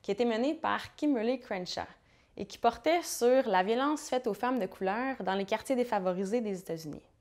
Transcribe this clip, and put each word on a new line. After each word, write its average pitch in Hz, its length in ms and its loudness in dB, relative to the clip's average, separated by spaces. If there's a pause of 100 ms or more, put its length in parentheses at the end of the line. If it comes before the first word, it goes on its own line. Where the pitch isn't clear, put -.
qui 202 100 -6
a - 20 0
été 240 100 0
menée 240 300 2
par 208 420 -4
Kimberly 254 440 0
Crenshaw 190 420 -6 (560)
et - 80 -6
qui - 120 -18
portait 311 440 2
sur 247 480 4
la 185 140 4
violence 269 440 0
faite 247 200 -2
aux 202 60 0
femmes 247 260 -2
de 190 80 0
couleur 220 560 -2
dans 190 100 0
les 196 100 0
quartiers 220 320 0
défavorisés 202 640 0
des 202 200 -4
États-Unis. 160 420 -8 (200)